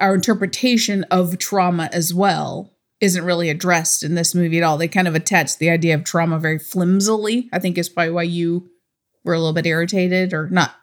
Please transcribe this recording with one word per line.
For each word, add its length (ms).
our 140
interpretation 920
of 340
trauma 540
as 200
well 640
isn't 240
really 260
addressed 520
in 120
this 200
movie 240
at 40
all. 160
They 100
kind 200
of 60
attach 440
the 120
idea 240
of 100
trauma 340
very 200
flimsily, 960
I 60
think 200
is 100
probably 240
why 120
you 440
were 100
a 40
little 160
bit 120
irritated 680
or 160
not 320